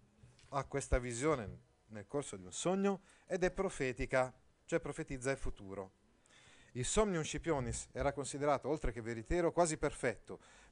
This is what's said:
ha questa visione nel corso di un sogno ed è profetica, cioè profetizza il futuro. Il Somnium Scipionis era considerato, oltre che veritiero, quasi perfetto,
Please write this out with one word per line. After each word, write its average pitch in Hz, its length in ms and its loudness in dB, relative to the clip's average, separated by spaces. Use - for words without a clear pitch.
ha 139 160 -2
questa 139 340 2
visione 123 640 -2
nel 107 160 -12
corso - 300 -6
di 92 80 -10
un 90 80 -14
sogno 196 480 2
ed 180 180 0
è 180 60 4
profetica, 131 880 0
cioè 165 160 0
profetizza 139 500 -4
il 131 60 0
futuro. 95 560 -6
Il 123 100 -2
Somnium 190 400 2
Scipionis 131 720 -2
era 131 180 2
considerato, 139 560 0
oltre 135 240 0
che 113 80 -6
veritiero, 117 540 0
quasi 160 240 4
perfetto, 120 600 -2